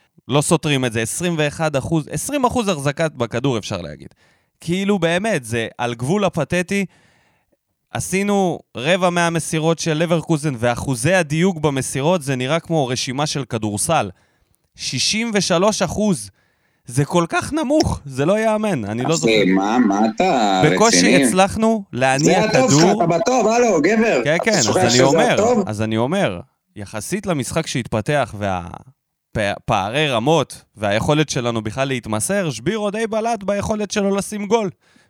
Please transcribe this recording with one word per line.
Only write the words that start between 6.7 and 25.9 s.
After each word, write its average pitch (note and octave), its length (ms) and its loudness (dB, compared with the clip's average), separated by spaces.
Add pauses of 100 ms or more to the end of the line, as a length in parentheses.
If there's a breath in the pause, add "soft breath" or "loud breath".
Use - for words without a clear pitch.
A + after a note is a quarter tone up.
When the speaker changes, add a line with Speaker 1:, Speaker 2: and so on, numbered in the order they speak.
Speaker 1:
עשינו G3 680 0 (180)
רבע F3 340 2
מהמסירות E3 680 0
של D#3+ 160 -2
לברקוזן, D#3+ 640 0
ואחוזי A#2+ 560 0
הדיוק E3+ 440 2
במסירות, D3 640 0
זה C3 140 -4
נראה C3 240 -2
כמו D#3+ 260 -2
רשימה C3 400 -4
של D3 180 -4
כדורסל. A2 640 -2 (640)
שישים A3 600 -4
ושלוש G3 480 2
אחוז. F3 480 -2 (560)
זה B2+ 180 0
כל E3+ 240 2
כך - 240 -4
נמוך, D4+ 520 0
זה C#3 220 -4
לא G3+ 120 2
יאמן, G#3+ 460 0
אני A2 180 -4
לא C3 60 -2
Speaker 2:
אחי, D#3+ 80 2
Speaker 1:
זוכר. A2+ 160 2 (220)
Speaker 2:
מה, G2+ 240 0
מה G#2 220 2 (160)
אתה A#2 480 2
Speaker 1:
בקושי F#3 320 4
Speaker 2:
רציני? C4 280 4
Speaker 1:
הצלחנו A3 680 2
להניע C#3 500 2
Speaker 2:
זה D#3+ 60 0
הטוב E3 200 2
Speaker 1:
כדור. D3 120 6
Speaker 2:
שלך, F3+ 160 6
אתה F3+ 100 2
בטוב, G3+ 400 2
הלו, A3 360 2
גבר. G#3 420 2
Speaker 1:
כן, D3 100 2
Speaker 2:
אתה - 100 -2
Speaker 1:
כן, A3 140 2
אז - 60 2
Speaker 2:
שוכח - 160 2
Speaker 1:
אני - 100 4
Speaker 2:
שזה B2 120 4
Speaker 1:
אומר, C#3+ 320 4
Speaker 2:
הטוב? G#3+ 320 2
Speaker 1:
אז G#2+ 160 -4
אני A2 140 -2